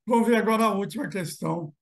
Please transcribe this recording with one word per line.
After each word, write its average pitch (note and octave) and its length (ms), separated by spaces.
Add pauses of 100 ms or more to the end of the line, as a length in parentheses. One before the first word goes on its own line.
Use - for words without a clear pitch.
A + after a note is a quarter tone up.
Vamos A3+ 220
ver A#3 100
agora A3 280
a G#3 80
última G3 340
questão. D#3+ 760